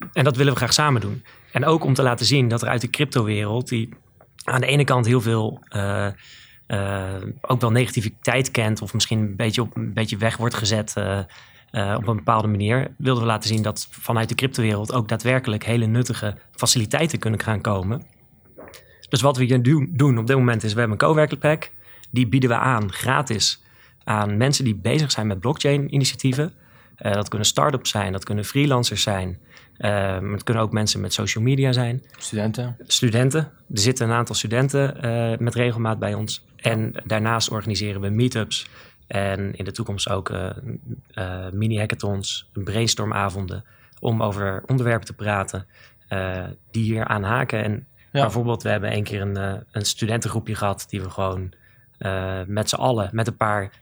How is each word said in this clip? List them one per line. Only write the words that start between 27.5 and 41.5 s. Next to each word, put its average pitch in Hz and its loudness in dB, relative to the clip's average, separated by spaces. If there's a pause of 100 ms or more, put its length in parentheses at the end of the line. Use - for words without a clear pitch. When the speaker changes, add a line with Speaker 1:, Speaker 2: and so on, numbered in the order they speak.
Speaker 1:
zijn, 101 -2
dat 95 -4
kunnen 104 -4
freelancers 127 2
zijn. 92 -2 (380)
Ehm, 98 -2
het 101 -6
kunnen 113 2
ook 107 -2
mensen 107 0
met 95 -4
social 107 -2
media 135 2
zijn. 123 -2 (140)
Speaker 2:
Studenten. 110 -4 (120)
Speaker 1:
Studenten. 131 4 (340)
Er 110 -2
zitten 117 2
een 117 2
aantal 117 0
studenten, 139 0
eh, 117 0
met 117 -2
regelmaat 113 0
bij 104 -2
ons. 107 -6 (100)
En 110 -2 (120)
daarnaast 110 0
organiseren 104 -4
we 98 -2
meetups. 110 0 (380)
En 98 -2
in 95 -8
de 98 -8
toekomst 98 -6
ook, 98 -2
eh, 95 -4 (640)
eh, 92 -8